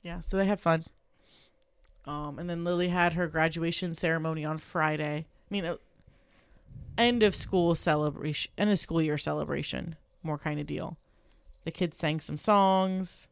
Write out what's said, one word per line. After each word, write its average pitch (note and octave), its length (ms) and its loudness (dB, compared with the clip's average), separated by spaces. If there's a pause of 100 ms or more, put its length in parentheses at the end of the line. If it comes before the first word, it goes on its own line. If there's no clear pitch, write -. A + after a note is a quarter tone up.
yeah, E3+ 180 -10
so - 160 -4
they G3 100 4
had G3+ 140 2
fun. E3 260 2 (1200)
Um, D3 320 -8
and F3 120 -6
then E3+ 140 -4
Lily F3 240 2
had F3 240 4
her E3+ 160 0
graduation E3 680 0
ceremony D#3+ 500 0
on D#3 140 -2
Friday. D3+ 720 0
I - 220 -20
mean, F#3+ 160 -2
uh, E3+ 100 -4 (1200)
end A#3+ 260 4
of G#3 140 4
school E3+ 380 2
celebration, D3+ 800 -2
end G#3 140 2
of G3 80 4
school E3 240 0
year D3+ 160 0
celebration, D3 760 -4 (300)
more D3+ 140 -4
kind D3+ 200 -4
of D3 80 -6
deal. D3 300 -8 (680)
The E3 60 -4
kids - 280 -4
sang D#3 220 -2
some D3+ 180 -8
songs. F#3+ 920 2